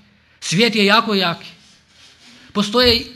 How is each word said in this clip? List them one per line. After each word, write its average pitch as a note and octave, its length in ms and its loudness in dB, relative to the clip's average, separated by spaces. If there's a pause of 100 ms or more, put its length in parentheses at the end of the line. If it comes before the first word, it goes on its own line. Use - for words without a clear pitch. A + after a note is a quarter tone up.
(400)
Svijet A3 360 0
je G#3 80 2
jako G#3+ 300 2
jaki. F3 360 -4 (1000)
Postoje A#3 640 0